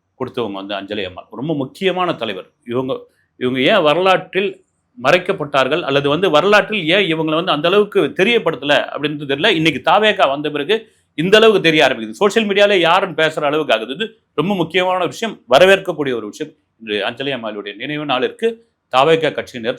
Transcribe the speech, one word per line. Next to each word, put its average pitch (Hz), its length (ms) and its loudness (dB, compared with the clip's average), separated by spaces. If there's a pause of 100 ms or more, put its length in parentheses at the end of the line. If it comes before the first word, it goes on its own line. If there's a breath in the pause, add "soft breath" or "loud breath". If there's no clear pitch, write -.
(200)
கொடுத்தவங்க 120 320 -6
வந்து 98 240 -10
அஞ்சலி 101 280 -8
அம்மாள். 90 260 -12
ரொம்ப 143 260 -6
முக்கியமான 175 580 -4
தலைவர் 107 380 -8 (140)
இவங்க. 127 420 -6 (300)
இவங்க 127 220 -2
ஏன் 180 220 2
வரலாற்றில் 185 840 0 (380)
மறைக்கப்பட்டார்கள், 147 800 0
அல்லது 139 280 0
வந்து 175 200 0
வரலாற்றில் 202 580 2
ஏன் 175 280 2
இவங்களை 156 200 -2
வந்து 180 160 -2
அந்த 151 160 0
அளவுக்கு 202 340 2
தெரியப்படுத்தல 156 920 0
அப்படின்றது 147 400 -4
தெரியல. 156 140 0
இன்னைக்கு 160 440 0
தாவேகா 196 360 4
வந்த 147 220 -2
பிறகு 151 420 -4 (220 soft breath)
இந்த 190 240 2
அளவுக்கு 220 240 6
தெரிய 156 240 4
ஆரம்பிக்குது. 117 240 0
சோஷியல் 202 380 0
மீடியால 202 320 4
யாருன்னு 165 460 2
பேசுற 156 140 -2
அளவுக்கு 147 340 0
ஆகுது. 110 200 -2
இது 214 260 -10 (140)
ரொம்ப 185 220 -2
முக்கியமான 185 500 -2
விஷயம், - 440 -8
வரவேற்கக்கூடிய 156 640 4
ஒரு 107 100 -8
விஷயம். 151 280 -12 (260)
இன்று 104 260 -4
அஞ்சலி 131 280 -6
அம்மாளுடைய 104 420 -10
நினைவு 147 300 -8
நாளிற்கு 139 600 -2 (320)
தாவேகா 151 340 4
கட்சியினர் 123 480 -8